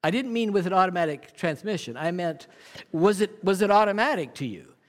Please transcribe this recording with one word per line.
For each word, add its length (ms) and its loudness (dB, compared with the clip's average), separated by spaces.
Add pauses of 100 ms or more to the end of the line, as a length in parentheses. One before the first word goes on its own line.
I 80 0
didn't 220 -2
mean 180 0
with 160 0
an 60 -2
automatic 640 0
transmission. 640 -6
I 140 -2
meant, 360 -6 (440)
was 300 2
it, 220 -4
was 180 0
it 100 4
automatic 640 2
to 100 -8
you? 280 -12 (160)